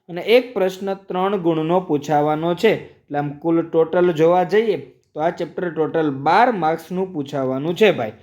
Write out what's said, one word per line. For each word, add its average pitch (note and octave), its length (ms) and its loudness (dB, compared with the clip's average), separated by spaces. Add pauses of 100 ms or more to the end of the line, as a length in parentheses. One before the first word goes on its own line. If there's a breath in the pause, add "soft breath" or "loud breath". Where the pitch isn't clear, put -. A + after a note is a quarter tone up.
અને F3 120 -10
એક A#3+ 320 2
પ્રશ્ન F#3+ 400 -4
ત્રણ F#3+ 440 -4
ગુણનો E3 420 0
પૂછાવાનો D3+ 720 0
છે. F3 220 2
એટલે - 420 -12
આમ D3 120 -4
કુલ E3 320 0
ટોટલ E3 500 2
જોવા E3 320 4
જઈએ G3 340 0 (360)
તો D#3 60 -10
આ E3 100 0
ચેપ્ટર F3 440 -6
ટોટલ D#3 380 0
બાર E3 400 2
માર્ક્સનું F#3 640 -4
પૂછાવાનું C#3+ 600 -4
છે G#3+ 160 6
ભાઈ. A#2 200 -4 (120)